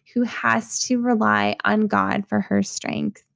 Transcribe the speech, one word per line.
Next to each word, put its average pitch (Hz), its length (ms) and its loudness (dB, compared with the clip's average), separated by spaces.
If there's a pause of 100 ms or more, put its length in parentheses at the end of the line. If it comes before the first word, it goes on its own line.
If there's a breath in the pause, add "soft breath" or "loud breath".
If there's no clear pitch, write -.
(120)
who 247 120 0
has 226 560 -2
to 247 200 0
rely 214 640 2
on 214 220 2
God 202 420 0
for 214 100 0
her 196 240 0
strength. - 640 -6 (120)